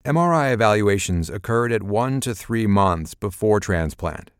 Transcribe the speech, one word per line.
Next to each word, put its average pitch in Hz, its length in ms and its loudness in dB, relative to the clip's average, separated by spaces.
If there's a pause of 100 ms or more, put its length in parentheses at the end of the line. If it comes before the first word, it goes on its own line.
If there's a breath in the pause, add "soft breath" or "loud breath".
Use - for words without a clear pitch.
M 143 120 0
R 170 180 2
I 147 140 2
evaluations 101 800 2
occurred 117 420 -2
at 107 100 0
one 120 380 -2
to 123 140 -4
three 113 320 -2
months 95 480 2
before 104 460 0
transplant, 82 800 -4